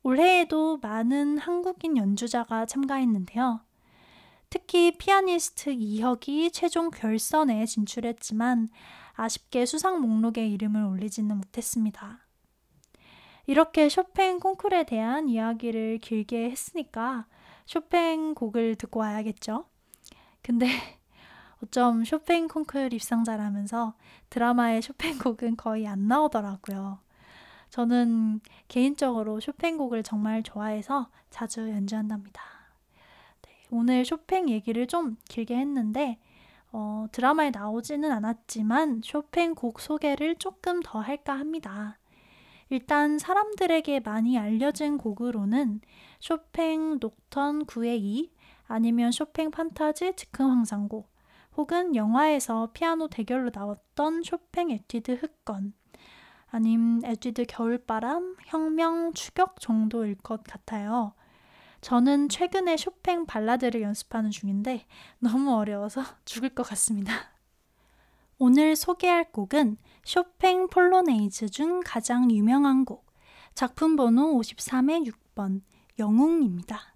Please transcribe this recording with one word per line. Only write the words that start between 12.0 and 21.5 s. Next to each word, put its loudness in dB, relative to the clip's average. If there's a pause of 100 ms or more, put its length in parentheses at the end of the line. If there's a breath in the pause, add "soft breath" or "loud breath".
이렇게 4
쇼팽 0
콩쿨에 0
대한 -2
이야기를 -2
길게 -4
했으니까 -8 (380 soft breath)
쇼팽 0
곡을 -2
듣고 -8
와야겠죠? -6 (760 soft breath)
근데 2 (960 loud breath)